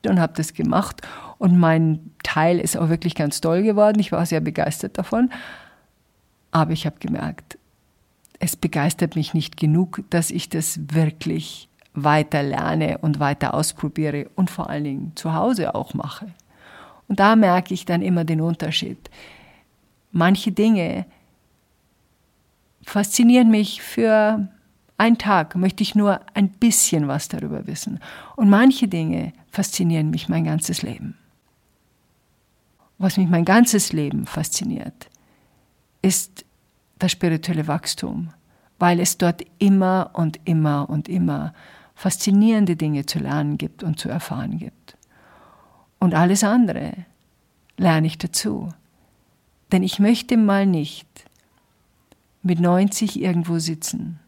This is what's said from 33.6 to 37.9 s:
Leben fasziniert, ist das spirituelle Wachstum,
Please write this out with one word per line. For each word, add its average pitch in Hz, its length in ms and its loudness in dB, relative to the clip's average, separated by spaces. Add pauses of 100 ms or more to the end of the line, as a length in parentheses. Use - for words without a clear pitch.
Leben 147 320 -2
fasziniert, - 840 -8 (920)
ist - 440 -2 (540)
das 180 140 0
spirituelle 160 540 -2
Wachstum, - 600 -6 (480)